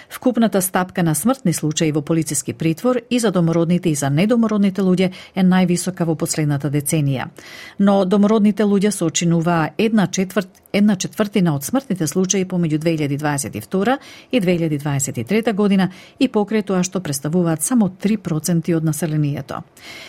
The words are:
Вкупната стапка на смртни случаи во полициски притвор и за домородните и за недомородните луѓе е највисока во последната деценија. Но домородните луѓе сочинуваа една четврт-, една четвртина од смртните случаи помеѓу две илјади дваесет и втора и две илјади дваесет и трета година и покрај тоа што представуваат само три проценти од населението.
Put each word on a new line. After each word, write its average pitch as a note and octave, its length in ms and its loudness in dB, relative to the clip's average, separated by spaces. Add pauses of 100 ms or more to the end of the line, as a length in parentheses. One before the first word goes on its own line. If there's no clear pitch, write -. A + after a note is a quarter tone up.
Вкупната A3+ 520 0
стапка F#3 420 -2
на D#3 120 2
смртни G#3+ 380 0
случаи D#3 380 0
во D3+ 100 0
полициски D#3 520 -2
притвор E3 460 0 (100)
и A#3+ 100 0
за A3 120 0
домородните E3+ 580 2
и D3+ 60 0
за C#3 140 -2
недомородните G#3 720 2
луѓе F#3 300 2 (240)
е F#3+ 80 0
највисока F3+ 600 2
во D#3+ 120 0
последната D3 540 -2
деценија. C#3+ 560 -2 (540)
Но G3 260 4
домородните G#3 580 2
луѓе G3+ 260 2
сочинуваа E3+ 880 0
една G#3+ 300 2
четврт-, F#3+ 520 -4 (140)
една G#3 220 4
четвртина F#3+ 600 -2
од C#3 80 -4
смртните B3+ 440 -4
случаи F#3+ 380 0
помеѓу E3+ 320 0
две D#3+ 200 0
илјади C#3+ 200 -2
дваесет D3 380 -4
и G#2 60 -6
втора G#3 360 -2 (340)
и B3+ 80 2
две F3+ 200 0
илјади D3+ 200 -2
дваесет C#3 380 -4
и A#2 60 -4
трета A3 300 0
година F#3+ 360 2 (300)
и C#4 80 2
покрај G#3 220 -2 (160)
тоа F#3 180 0
што F3+ 160 -4
представуваат D#3+ 640 -2
само A3 280 2
три G#3 280 -2
проценти E3 560 -2
од D#3+ 100 0
населението. D3+ 800 -4 (480)